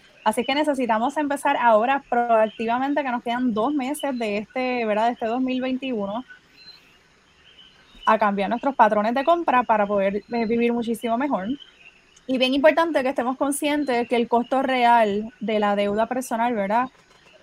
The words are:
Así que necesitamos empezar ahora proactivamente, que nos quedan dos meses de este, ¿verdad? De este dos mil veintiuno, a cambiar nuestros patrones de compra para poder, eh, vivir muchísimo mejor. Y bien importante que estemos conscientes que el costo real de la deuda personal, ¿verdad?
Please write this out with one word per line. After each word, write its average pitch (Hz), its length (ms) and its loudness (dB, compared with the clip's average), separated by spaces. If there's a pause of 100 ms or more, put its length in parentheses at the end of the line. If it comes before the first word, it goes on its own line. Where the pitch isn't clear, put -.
(220)
Así 220 220 0
que 269 100 -2
necesitamos 262 600 0
empezar 285 400 0
ahora 240 520 2
proactivamente, 240 920 0
que 262 80 -4
nos 240 120 -4
quedan 247 320 -2
dos 226 200 0
meses 277 440 -4
de 208 200 -2
este, 247 460 -4
¿verdad? 214 220 0
De 247 60 0
este 233 140 -6
dos 233 140 -2
mil 254 220 -2
veintiuno, 254 600 -6 (1800)
a 214 140 2
cambiar 202 300 0
nuestros 254 260 -4
patrones 214 400 2
de 269 100 0
compra 330 400 2
para 214 220 2
poder, 202 360 0 (100)
eh, 233 140 -2
vivir 233 260 0
muchísimo 233 460 -4
mejor. 226 300 -2 (800)
Y 254 100 0
bien 254 160 2
importante 311 480 4
que 254 60 0
estemos 254 280 -2
conscientes 277 720 -2
que 247 80 0
el 233 120 0
costo 247 340 0
real 233 800 2
de 208 200 -2
la 202 160 2
deuda 202 300 0
personal, 247 480 -2
¿verdad? 214 340 0 (540)